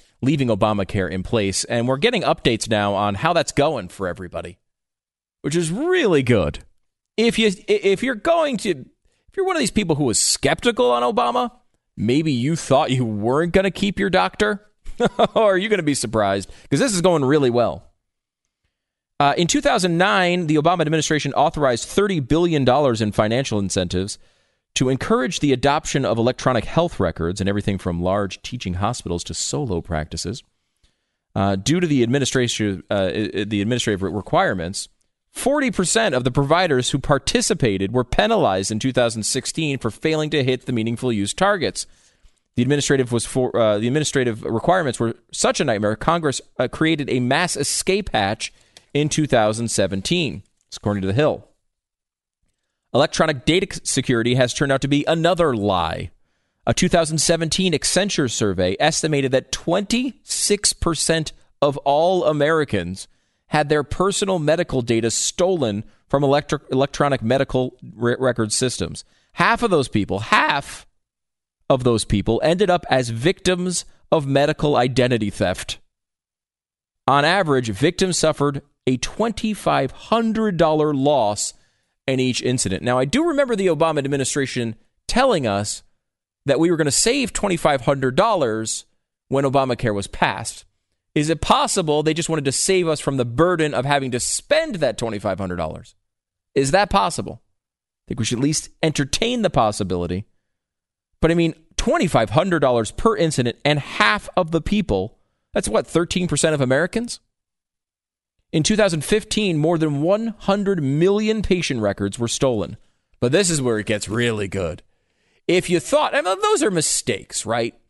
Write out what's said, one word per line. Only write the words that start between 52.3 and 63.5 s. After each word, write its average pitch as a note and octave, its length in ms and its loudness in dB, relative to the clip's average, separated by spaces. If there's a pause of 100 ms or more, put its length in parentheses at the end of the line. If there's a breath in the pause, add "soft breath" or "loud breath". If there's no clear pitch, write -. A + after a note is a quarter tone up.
Electronic D#3 500 2
data G#3 260 2
c-, - 140 -12
security A#2+ 520 0
has B2+ 180 2
turned C#3 180 0
out C3+ 80 0
to C#3 80 -2
be C#3+ 180 2
another E3 480 2
lie. F2 580 -2 (540)
A A#2+ 60 2
two F3+ 160 2
thousand D#3+ 300 2
seventeen E3 560 0
Accenture F3+ 560 0
survey F#2+ 500 0
estimated D3 520 0
that C3 200 0
twenty-six G#3 1200 -2
percent D#3+ 600 -2 (280)
of C#3+ 180 2
all E3 460 2
Americans C#3+ 840 0 (420)
had D3+ 200 0